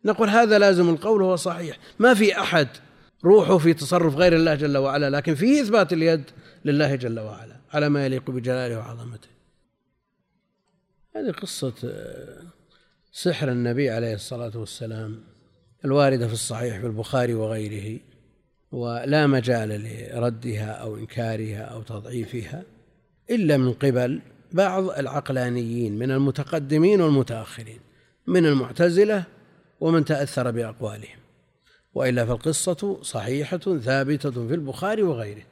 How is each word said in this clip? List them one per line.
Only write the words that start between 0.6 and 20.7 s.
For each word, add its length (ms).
القول، 320
هو 140
صحيح، 420
ما 140
في 260
أحد 280
روحه 320
في 160
تصرف 420
غير 200
الله 200
جل 220
وعلا، 320
لكن 260
فيه 260
إثبات 320
اليد 300
لله 300
جل 240
وعلا 340
على 160
ما 160
يليق 260
بجلاله 460
وعظمته. 500
هذه 160
قصة، 420
آه، 580
سحر 400
النبي 380
عليه 240
الصلاة 420
والسلام 640
الواردة 420
في 60
الصحيح 460
في 80
البخاري 460
وغيره، 680
ولا 560
مجال 420
لردها 1000